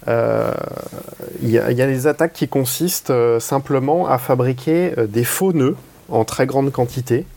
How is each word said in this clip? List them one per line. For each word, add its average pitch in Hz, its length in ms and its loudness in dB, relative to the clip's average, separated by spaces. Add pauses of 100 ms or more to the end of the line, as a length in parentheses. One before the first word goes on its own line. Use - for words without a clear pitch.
Euh, 113 440 0 (880)
il 123 80 0
y 113 80 6
a, 117 120 2
il 123 60 2
y 123 60 2
a 135 40 4
des 131 200 0
attaques 160 260 2
qui 147 160 -4
consistent, 143 600 -2
euh, 117 300 2
simplement 139 680 0
à 135 100 2
fabriquer, 131 800 0
euh, 117 100 0
des 110 180 0
faux 190 280 0
nœuds 143 240 2 (320)
en 120 160 2
très - 220 -2
grande 135 260 0
quantité 127 540 -2 (100)